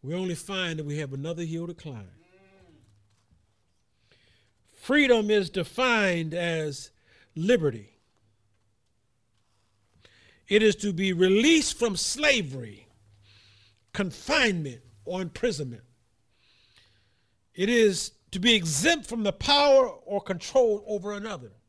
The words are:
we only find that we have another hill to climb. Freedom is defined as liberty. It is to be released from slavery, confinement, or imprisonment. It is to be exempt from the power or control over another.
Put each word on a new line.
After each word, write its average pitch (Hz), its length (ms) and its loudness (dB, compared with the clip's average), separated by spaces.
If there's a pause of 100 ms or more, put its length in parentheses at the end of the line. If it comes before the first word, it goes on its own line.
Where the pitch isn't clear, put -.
we 143 140 -10
only 180 220 -4
find 180 420 -6
that 151 60 -8
we 147 140 -6
have 139 140 -6
another 160 300 -8
hill 165 240 -6
to 170 80 -10
climb. 120 340 -14 (2500)
Freedom 247 580 2
is 208 220 2
defined 185 840 0
as 160 580 -6 (420)
liberty. 156 540 0 (2500)
It 208 140 4
is 208 140 4
to 208 160 -4
be 185 220 0
released 220 640 4
from 220 180 -2
slavery, 151 920 -4 (1040)
confinement, 185 880 -2 (240)
or 185 160 -6
imprisonment. 151 600 -6 (1700)
It 196 160 0
is 220 420 2 (200)
to 185 80 -6
be 233 120 4
exempt 208 540 0
from 233 160 -6
the 202 100 0
power 285 560 4
or 202 320 -8
control 208 680 0
over 208 260 -6
another. 196 400 -10 (160)